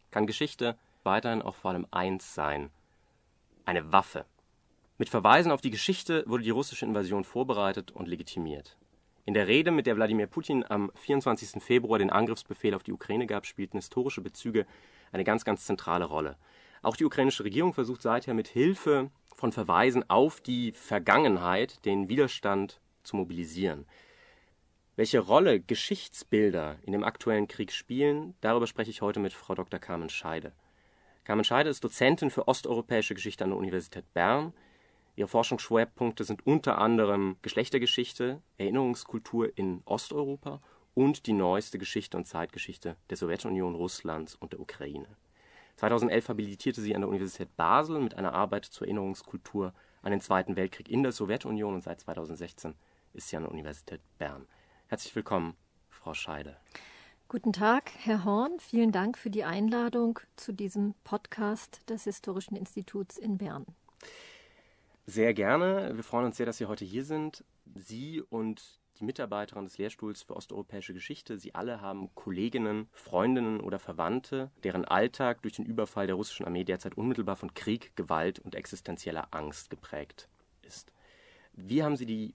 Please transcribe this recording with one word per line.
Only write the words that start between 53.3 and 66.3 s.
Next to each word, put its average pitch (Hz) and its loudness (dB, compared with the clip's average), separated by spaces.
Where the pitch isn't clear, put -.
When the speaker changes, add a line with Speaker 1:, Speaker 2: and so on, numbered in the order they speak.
Speaker 1:
sie 82 -6
an 80 -6
der - -8
Universität 76 -12
Bern. 69 -10
Herzlich - -8
willkommen, 87 -2
Frau - -12
Scheide. 71 -10
Speaker 2:
Guten 214 -2
Tag, 226 2
Herr 214 0
Horn. 233 2
Vielen 233 2
Dank 196 0
für 233 -8
die 208 -2
Einladung 233 0
zu - -8
diesem 202 -2
Podcast - -6
des 226 -6
Historischen 196 -6
Instituts 196 -10
in 208 -4
Bern. - -8
Speaker 1:
Sehr 110 2
gerne. 165 2
Wir 113 -8
freuen 123 0
uns 110 -6